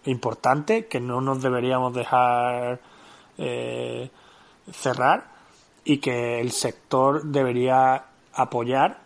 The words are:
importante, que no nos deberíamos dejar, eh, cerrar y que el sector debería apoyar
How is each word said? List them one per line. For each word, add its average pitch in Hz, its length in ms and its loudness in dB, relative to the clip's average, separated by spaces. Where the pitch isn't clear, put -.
importante, 143 800 0
que 127 140 -4
no 123 200 -2
nos 135 220 -2
deberíamos 127 520 0
dejar, 123 840 0
eh, 123 720 -8
cerrar 135 540 0
y 143 140 2
que 120 420 -2
el 120 120 -2
sector 139 720 0
debería 131 800 2
apoyar 127 720 0